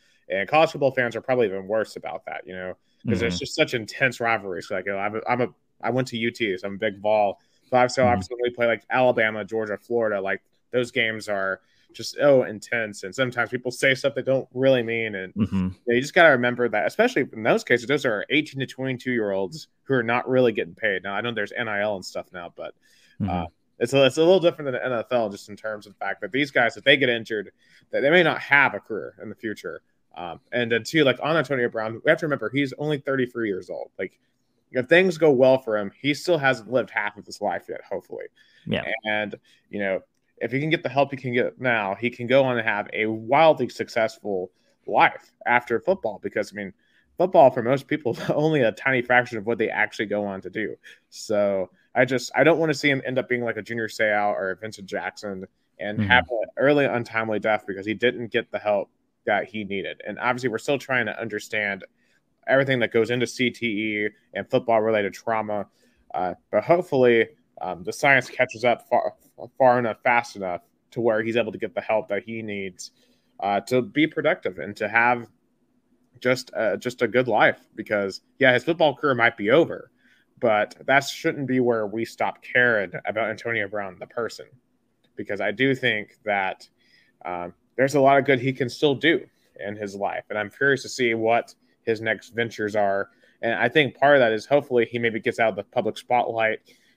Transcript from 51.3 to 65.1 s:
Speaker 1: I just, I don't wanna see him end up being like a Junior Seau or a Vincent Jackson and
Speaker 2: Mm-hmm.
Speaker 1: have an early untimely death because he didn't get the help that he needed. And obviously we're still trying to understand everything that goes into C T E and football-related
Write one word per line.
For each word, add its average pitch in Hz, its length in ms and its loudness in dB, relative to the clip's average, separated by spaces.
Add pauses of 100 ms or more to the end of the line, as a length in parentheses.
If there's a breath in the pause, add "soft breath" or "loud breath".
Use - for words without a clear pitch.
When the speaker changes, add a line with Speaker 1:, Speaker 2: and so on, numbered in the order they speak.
Speaker 1:
I 127 120 4
just, 127 280 -2
I 135 120 4
don't 156 120 6
wanna 160 160 0
see 143 160 0
him 135 160 0
end 127 140 -4
up - 80 -4
being 120 160 -2
like 110 140 -4
a 107 40 -8
Junior 113 280 -6
Seau 104 420 0
or 92 200 -2
a 90 40 -6
Vincent 104 320 -14
Jackson 95 580 -8 (340)
and 104 200 -6
Speaker 2:
Mm-hmm. 101 100 0
Speaker 1:
have 123 200 6
an 110 280 -4
early 143 280 4
untimely 113 540 -2
death 107 280 0
because 95 180 -8
he 110 80 -2
didn't 117 380 -2
get 117 200 -2
the 101 80 -4
help 104 300 0 (360)
that 98 240 0
he 107 160 -8
needed. 92 420 -8
And 104 100 -8
obviously 123 300 -2
we're 110 120 -4
still 143 200 -2
trying 123 280 -2
to - 120 -6
understand 104 640 -6 (640)
everything 131 320 2
that 110 120 0
goes 113 200 2
into 120 160 0
C 123 240 0
T - 160 -6
E 107 420 -4 (240 soft breath)
and 98 160 -6
football-related 110 640 2